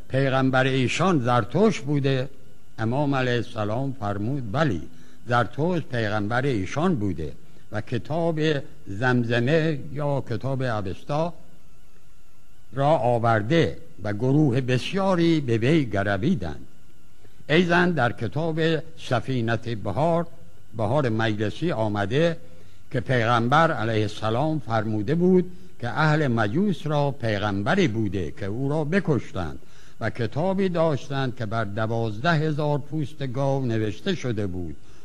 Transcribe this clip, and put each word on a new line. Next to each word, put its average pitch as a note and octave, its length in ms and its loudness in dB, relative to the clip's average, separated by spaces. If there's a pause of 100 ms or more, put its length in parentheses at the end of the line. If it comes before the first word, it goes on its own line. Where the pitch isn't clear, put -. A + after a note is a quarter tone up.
پیغمبر C3 540 4
ایشان C3+ 560 2
زرتشت B2 600 2
بوده؟ C3+ 480 0 (500)
امام C#3 360 0
علیه B2+ 180 2
السلام A2+ 640 -2
فرمود G#2 520 -2
بلی، A#2+ 300 0 (460)
زرتشت B2 560 0
پیغمبر A2 640 0
ایشان C#3+ 500 0
بوده E2+ 360 -2 (400)
و G#2 100 -4
کتاب D#3 580 -2 (480)
زمزمه B2 920 2 (140)
یا C#3+ 360 -2
کتاب B2+ 320 -2
اوستا C3 720 -2 (1400)
را C#3 160 2
آورده A#2 880 4 (260)
و G#2 100 -2
گروه C3 480 4
بسیاری E3 800 2
به A#2+ 160 2
وی C#3 280 4
گرویدند. G2+ 800 0 (800)
ایضاً F3 360 4
در C#3+ 260 2
کتاب D3+ 480 -2 (380)
سفینت A#2 720 0
بهار، B2 580 0 (500)
بهار A#2+ 320 2
مجلسی A2 640 0
آمده A2+ 640 2 (540)
که C3 80 0
پیغمبر B2 720 4
علیه A2 300 0
السلام A#2 580 0
فرموده A2 560 0
بود F3+ 360 4 (280)
که A#2+ 100 -4
اهل D3+ 380 4
مجوس B2+ 600 2
را D3 240 2
پیغمبری A2 760 2
بوده G2 440 0
که - 140 -6
او A#2+ 240 -2
را D#3 140 0
بکشتند C#3 760 0 (400)
و A2 100 -2
کتابی F#3 600 0
داشتند C#3 640 0
که A#2+ 100 -4
بر A2+ 180 -2
دوازده A2+ 680 0
هزار D3+ 460 2
پوست C#3 500 -4
گاو C3+ 380 0
نوشته A2+ 500 0
شده A2 320 -2
بود F2 280 -4 (300)